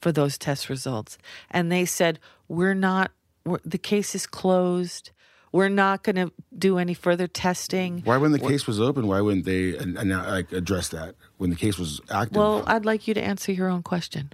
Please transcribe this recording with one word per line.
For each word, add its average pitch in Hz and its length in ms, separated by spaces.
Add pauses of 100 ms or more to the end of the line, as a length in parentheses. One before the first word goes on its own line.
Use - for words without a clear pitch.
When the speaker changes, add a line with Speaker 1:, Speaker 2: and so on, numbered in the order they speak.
Speaker 1:
for 170 120
those 143 260
test - 300
results. 131 500 (320)
And 170 220
they 180 120
said, 170 360 (260)
"We're 180 260
not, 190 380 (340)
we're, 170 200
the 165 140
case 208 360
is 190 140
closed. 180 800 (400)
We're 190 180
not 196 360
gonna 185 260 (260)
do 185 220
any 175 160
further 175 320
testing." 180 800
Speaker 2:
Why, 113 120
when 151 140
the 147 80
Speaker 1:
We're 131 120
Speaker 2:
case 143 160
was 107 140
open, 127 280
why 98 120
wouldn't 101 240
they 92 320
an-, 90 200
an-, 95 140
like, 95 420
address 90 380
that 80 260 (200)
when 92 140
the 82 60
case 101 220
was 78 300
active? 104 280
Speaker 1:
Well, 214 300
I'd 214 200
like 220 200
you 220 80
to 202 80
answer 196 300
your 185 160
own 180 140
question. 160 520